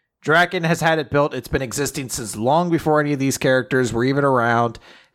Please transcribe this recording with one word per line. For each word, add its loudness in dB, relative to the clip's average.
Draken 2
has 0
had 2
it -6
built. 2
It's -8
been -2
existing -6
since -8
long 0
before 2
any 0
of -2
these 0
characters 0
were 0
even 0
around. 2